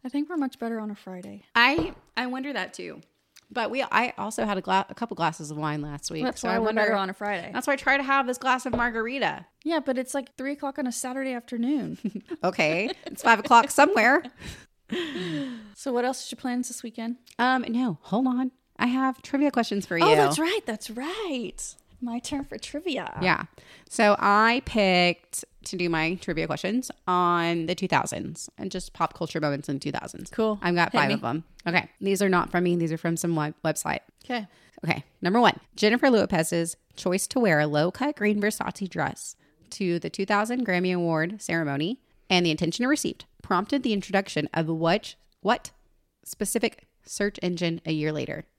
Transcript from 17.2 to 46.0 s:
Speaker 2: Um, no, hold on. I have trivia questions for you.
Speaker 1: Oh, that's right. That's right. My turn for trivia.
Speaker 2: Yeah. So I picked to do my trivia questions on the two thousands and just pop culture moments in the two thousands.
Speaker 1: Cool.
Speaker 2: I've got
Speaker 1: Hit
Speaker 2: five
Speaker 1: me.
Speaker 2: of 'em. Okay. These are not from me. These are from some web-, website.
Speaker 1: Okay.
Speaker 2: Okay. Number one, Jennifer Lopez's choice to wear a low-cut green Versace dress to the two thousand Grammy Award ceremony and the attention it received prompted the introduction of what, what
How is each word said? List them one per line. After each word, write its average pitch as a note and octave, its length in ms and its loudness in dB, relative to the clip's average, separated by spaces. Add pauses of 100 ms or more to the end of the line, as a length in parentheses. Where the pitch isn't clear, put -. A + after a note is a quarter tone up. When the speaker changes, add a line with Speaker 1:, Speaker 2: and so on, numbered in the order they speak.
Speaker 2:
Um, B3+ 280 2
no, A3+ 340 0
hold A#3+ 260 0
on. B3+ 240 0 (280)
I B3 80 2
have C4 340 0
trivia C#4 300 0
questions G#3 340 0
for F3 120 -4
you. - 80 6
Speaker 1:
Oh, A4 100 10
that's C#4+ 240 4
right. F4+ 260 0
That's A3 240 -8
right. C#4+ 840 -8 (260)
My A#3+ 180 -6
turn C#4 260 -6
for - 120 -12
trivia. - 640 -6
Speaker 2:
Yeah. F3+ 240 2 (440)
So G#3 280 4
I A3 480 4
picked F3+ 800 2 (220)
to - 100 -8
do F3 140 0
my E3 260 0
trivia D#3+ 320 -4
questions G#3 420 -2 (180)
on E3+ 580 4
the F3 100 0
two F#3 120 -4
thousands - 680 -2
and F#3+ 140 -8
just - 220 -10
pop - 200 -2
culture D#3+ 280 -6
moments C#3+ 260 -2
in C#3+ 80 -4
the C3 40 -6
two D3 120 -6
thousands. - 380 -10
Speaker 1:
Cool. A3 320 -2
Speaker 2:
I've F3 140 0
got E3+ 180 2
Speaker 1:
Hit - 60 4
Speaker 2:
five C#3+ 100 4
Speaker 1:
me. - 60 0
Speaker 2:
of G#2+ 80 -6
'em. C#3 200 -4 (240)
Okay. E3+ 220 0 (100)
These G3 220 0
are G3+ 80 4
not F3+ 200 4
from F3+ 140 0
me. F3 140 2
These E3 160 0
are E3 40 -4
from E3 200 -2
some E3+ 180 -2
web-, D3+ 200 -2 (100)
website. - 340 -2 (260)
Speaker 1:
Okay. A#3 220 -6 (400)
Speaker 2:
Okay. - 160 -2 (180)
Number G3+ 200 4
one, - 180 4 (160)
Jennifer A#3 340 4
Lopez's E3+ 680 2 (180)
choice F#3 320 -2
to - 120 -2
wear F3+ 200 6
a D3+ 80 4
low-cut F3 480 0
green G#3 260 2
Versace G3+ 480 -2
dress - 460 -4 (360)
to E3+ 280 0
the E3 100 -6
two G3 160 -4
thousand A3 400 0
Grammy F3+ 300 2
Award E3+ 460 0
ceremony D#3+ 580 -2 (300)
and F3+ 160 4
the E3 60 4
attention E3+ 340 -2
it - 20 0
received - 380 -2 (160)
prompted G#3 400 0
the A#3 120 0
introduction F#3+ 600 -2
of E3 140 0
what, E3 480 0 (240)
what - 320 -2 (540)